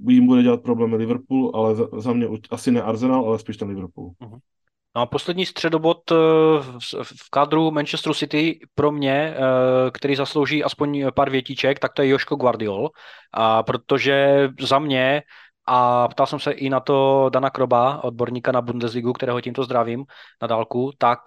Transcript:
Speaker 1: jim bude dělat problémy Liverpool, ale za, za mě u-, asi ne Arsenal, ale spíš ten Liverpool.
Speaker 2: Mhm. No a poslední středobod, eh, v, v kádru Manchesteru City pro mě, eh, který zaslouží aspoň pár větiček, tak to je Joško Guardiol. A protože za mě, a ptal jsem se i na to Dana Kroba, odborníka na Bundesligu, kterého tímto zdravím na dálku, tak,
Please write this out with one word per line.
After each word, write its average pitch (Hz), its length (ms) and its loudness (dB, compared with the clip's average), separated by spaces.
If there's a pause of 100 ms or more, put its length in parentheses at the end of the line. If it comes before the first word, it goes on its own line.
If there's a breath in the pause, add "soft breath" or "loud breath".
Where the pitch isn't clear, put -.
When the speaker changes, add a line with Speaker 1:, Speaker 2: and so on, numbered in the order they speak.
Speaker 1:
jim - 180 6
bude 123 180 6
dělat 120 180 2
problémy 117 340 0
Liverpool, 120 580 -2
ale 110 220 0
za, 113 120 -2 (100)
za 117 160 -4
mě 117 140 0
u-, 107 100 -6 (120)
asi 120 220 -2
ne 120 100 2
Arsenal, 120 440 0
ale 110 140 0
spíš 107 180 -10
ten 104 120 -8
Liverpool. 95 500 -12
Speaker 2:
Mhm. 113 200 -20 (560)
No 117 60 -2
a 123 40 0
poslední 180 400 -4
středobod, 165 640 -2
eh, 165 40 4 (640)
v, - 240 -10
v - 260 -18
kádru 156 420 2
Manchesteru 151 420 -4
City 151 460 -2 (160)
pro 147 160 2
mě, 139 220 -2
eh, 131 800 2
který 139 220 -2
zaslouží 143 480 -2
aspoň 143 420 -4 (100)
pár 143 140 2
větiček, 135 500 -2
tak - 140 -4
to - 80 -2
je 139 60 2
Joško 135 280 0
Guardiol. 113 540 -2 (440 loud breath)
A 113 300 2
protože 139 880 2 (100)
za 135 200 2
mě, 139 440 0 (420 soft breath)
a 123 420 4
ptal 135 200 0
jsem 147 120 -6
se 147 120 -4
i 135 180 -4
na 135 100 0
to 135 500 2
Dana 131 200 0
Kroba, 127 540 0
odborníka 120 480 -4
na 123 100 0
Bundesligu, 120 520 -4
kterého 123 280 -4
tímto 127 220 -6
zdravím 120 420 -2 (360 loud breath)
na 117 60 -6
dálku, 117 500 -2
tak, 120 300 2